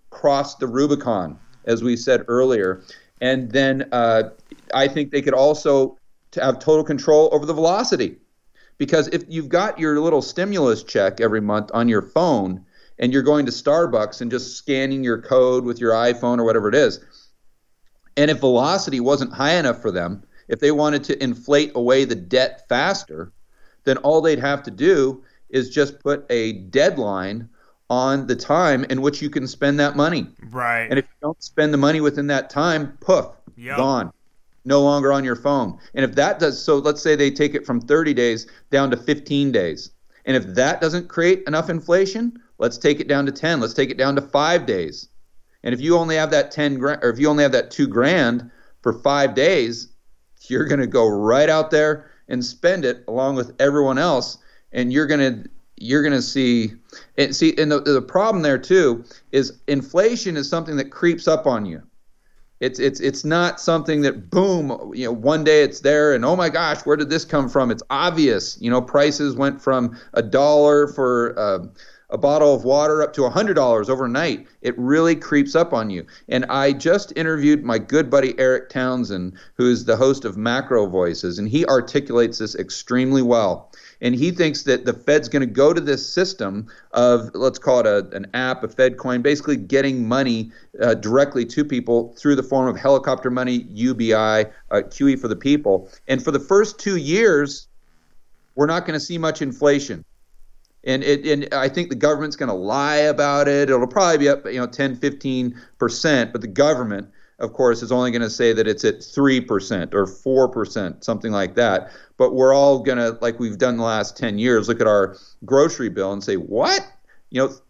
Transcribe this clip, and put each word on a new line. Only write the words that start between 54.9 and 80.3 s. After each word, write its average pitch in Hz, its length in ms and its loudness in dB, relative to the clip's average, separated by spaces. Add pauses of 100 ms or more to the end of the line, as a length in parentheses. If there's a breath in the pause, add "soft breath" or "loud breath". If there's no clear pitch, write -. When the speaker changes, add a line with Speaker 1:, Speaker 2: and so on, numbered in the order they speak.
Speaker 1:
you're 143 160 0
gonna, 135 380 0 (320)
you're 139 260 0
gonna 143 180 0
see, 120 520 0 (440 loud breath)
and 139 160 0
see, 160 240 2
and 151 140 0
the, 147 80 2
the 143 220 0
problem 196 420 0
there 139 160 2
too 139 460 2 (260 loud breath)
is 135 220 0 (140)
inflation 175 680 0
is 143 140 -6
something 160 260 -6
that 135 160 -6
creeps 170 380 0
up 156 180 2
on 113 180 0
you. 82 160 -10 (800)
It's, 127 180 -4
it's, 135 220 -2
it's 139 240 -4
not 170 380 0
something 160 400 0
that, 110 280 -2
boom, 175 640 0
you 127 120 -6
know, 117 80 -4
one 143 320 0
day 151 180 6
it's 139 160 -4
there 147 340 4
and, 120 120 0
"Oh 160 100 2
my 175 140 0
gosh, 160 320 -4
where 147 160 2
did 147 120 -2
this 156 140 -2
come 143 240 -2
from?" 123 240 0
It's 113 180 -6
obvious. 151 720 0
You 117 100 -4
know, 123 120 2
prices 143 520 0
went 139 280 -2
from 123 360 -2 (160 loud breath)
a - 80 0
dollar 147 680 4
for, 123 500 -2
uh, 101 200 -2 (520 soft breath)
a 104 60 -4
bottle 143 380 4
of 120 100 -2
water 151 380 2
up - 100 -4
to 143 100 0
a 123 60 2
hundred 202 240 0
dollars 120 340 2
overnight. 131 580 -2 (160 soft breath)
It 120 160 -4
really 156 380 2
creeps 143 400 0
up 165 180 2
on 110 160 -2
you. 90 160 -8 (220 loud breath)
And 127 180 -2
I 139 280 0
just 170 420 0
interviewed 151 480 2
my 117 140 -2
good 139 320 0
buddy 135 280 2
Eric 127 320 0
Townsend, 104 680 -4 (160 loud breath)
who 123 160 2
is 117 160 0
the 95 100 2
host 131 300 0
of 98 100 -8